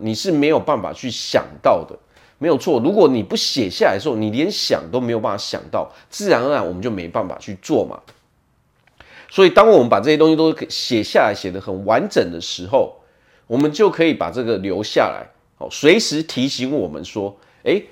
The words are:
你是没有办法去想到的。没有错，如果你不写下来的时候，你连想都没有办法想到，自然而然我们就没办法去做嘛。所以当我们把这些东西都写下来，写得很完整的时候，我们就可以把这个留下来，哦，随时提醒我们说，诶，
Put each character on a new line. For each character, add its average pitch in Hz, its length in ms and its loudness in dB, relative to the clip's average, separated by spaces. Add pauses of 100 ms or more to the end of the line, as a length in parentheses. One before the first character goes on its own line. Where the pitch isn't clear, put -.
你 110 120 -4
是 - 160 -6
没 151 200 2
有 143 100 2
办 117 220 -2
法 80 100 -8
去 123 180 -10
想 - 360 -4 (160)
到 92 260 2
的。 - 100 -20 (400)
没 147 100 -2
有 151 100 2
错， 139 220 0
如 175 120 0
果 202 160 6
你 123 140 2
不 131 140 -6
写 107 340 -2
下 208 160 0
来 117 80 4
的 101 60 -2
时 151 100 -4
候， 117 60 -2
你 107 160 -2
连 147 180 -2
想 - 320 -2 (100)
都 123 80 -2
没 117 120 -4
有 113 80 -2
办 110 120 -4
法 101 60 -4
想 - 320 -8
到， 92 220 -6 (180)
自 202 180 -8
然 127 140 4
而 139 100 0
然 113 140 -2
我 87 80 -6
们 90 80 -10
就 120 80 -4
没 90 180 -6
办 95 200 -4
法 78 100 -10
去 - 240 -14
做 131 240 0
嘛。 - 140 -14 (1300)
所 190 160 6
以 175 60 8
当 214 180 8
我 175 120 10
们 117 80 2
把 113 100 4
这 120 100 -2
些 151 80 4
东 156 100 6
西 160 80 6
都 160 160 2 (160)
写 - 360 -2
下 185 160 2
来， 107 160 2
写 95 160 -8
得 95 100 -8
很 98 240 -8
完 131 240 0
整 90 220 0
的 82 100 -10
时 - 240 -10
候， 117 300 0 (500)
我 113 100 -4
们 147 160 2
就 196 200 2
可 165 120 0
以 160 80 2
把 85 200 -4
这 120 120 -6
个 110 140 -2
留 95 240 -4
下 107 280 0
来， 52 180 -10 (320)
哦， - 100 -10
随 175 300 4
时 156 240 -4
提 131 240 -4
醒 135 280 -4
我 98 120 -2
们 76 180 -10
说， 101 320 -8 (240)
诶， 190 300 0